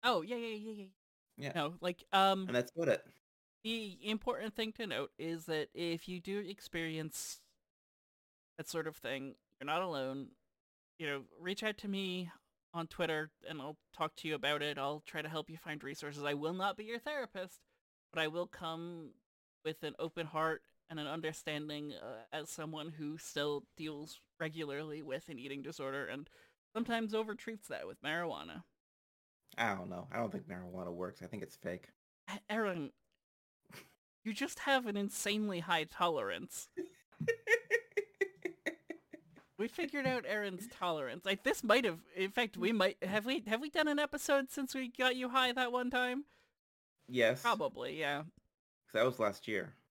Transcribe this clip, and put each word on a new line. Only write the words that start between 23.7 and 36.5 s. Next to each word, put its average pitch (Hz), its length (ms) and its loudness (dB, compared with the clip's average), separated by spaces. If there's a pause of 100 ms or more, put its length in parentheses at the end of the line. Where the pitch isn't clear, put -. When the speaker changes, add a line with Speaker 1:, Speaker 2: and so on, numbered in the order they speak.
Speaker 1:
deals 156 420 -8 (180)
regularly 156 640 -4
with 139 280 -4
an 143 80 -8
eating 139 240 -6
disorder 139 420 -4
and 127 240 -6 (460)
sometimes 226 400 0
overtreats 220 540 -4
that 85 180 -6
with 95 160 -12
marijuana. 143 600 -4 (960)
Speaker 2:
I 110 160 4
don't 92 160 -6
know. 90 220 -6
I - 60 -2
don't 113 140 0
think 95 160 -6
marijuana 90 440 -6
works. 87 300 -6
I 90 40 -10
think 101 160 -8
it's - 140 -12
fake. - 320 -6 (420)
Speaker 1:
A-, 202 100 -6 (100)
Aaron, 196 400 0 (1300)
you 220 80 -4
just 277 280 -4
have 262 260 4
an 202 100 0
insanely 202 640 0
high 165 240 4
tolerance. 135 880 0